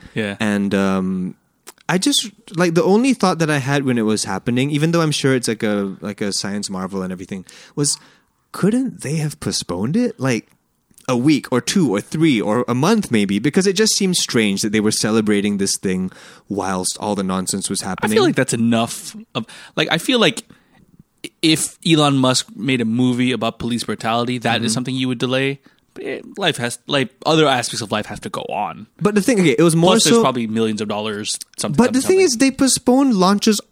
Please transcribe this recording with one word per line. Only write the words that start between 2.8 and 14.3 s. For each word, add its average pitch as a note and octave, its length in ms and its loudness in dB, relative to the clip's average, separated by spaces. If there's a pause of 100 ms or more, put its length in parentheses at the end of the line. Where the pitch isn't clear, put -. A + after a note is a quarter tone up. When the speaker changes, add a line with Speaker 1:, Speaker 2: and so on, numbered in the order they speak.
Speaker 2:
only A#3 320 2
thought F#3 240 0
that E3 100 0
I D3+ 100 0
had C#3 260 -2
when B2+ 120 0
it A#2 60 0
was G#2+ 220 0
happening, A#2+ 480 -2
even D3+ 180 0
though E3+ 100 2
I'm D#3+ 120 2
sure C3+ 220 0
it's, B2 140 -2
like, A2+ 140 -4
a, G2+ 380 -2
like, G2+ 200 -10
a G2+ 140 -4
science G2+ 340 -6
marvel F#2+ 340 -6
and F#2 100 -6
everything, F#2 340 -12 (300)
was, D3 200 -2 (560)
couldn't A#3 500 -2
they C#3 140 -6
have D3+ 240 -4
postponed G2+ 560 -4
it? A#3+ 240 -2
Like, B2+ 280 -2 (600)
a B2+ 80 2
week C3 340 2
or B2 120 0
two D#3+ 320 2
or G2+ 80 0
three D#3 360 2
or G#2+ 300 0
a A#2+ 60 0
month F#3+ 360 0
maybe, G2+ 280 2
because D3 280 2
it G3+ 60 2
just G#3 220 0
seems F#3 240 0
strange G#2 420 0